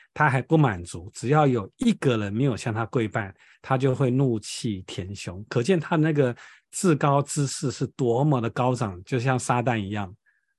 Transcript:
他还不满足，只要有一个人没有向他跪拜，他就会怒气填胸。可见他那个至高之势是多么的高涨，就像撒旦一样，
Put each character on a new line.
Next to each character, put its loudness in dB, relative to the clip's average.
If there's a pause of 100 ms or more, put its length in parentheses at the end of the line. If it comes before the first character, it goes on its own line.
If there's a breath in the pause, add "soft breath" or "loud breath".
(120)
他 2
还 2
不 2
满 2
足， -14
只 -8
要 4
有 0
一 2
个 0
人 -2
没 0
有 0
向 -4
他 -2
跪 0
拜， -6 (300 soft breath)
他 0
就 2
会 0
怒 2
气 -6
填 -10
胸。 -12
可 -2
见 2
他 -4
那 2
个 2 (360 loud breath)
至 2
高 2
之 -2
势 -4
是 -4
多 0
么 4
的 -2
高 0
涨， -4
就 -2
像 2
撒 0
旦 0
一 -4
样， -4 (480)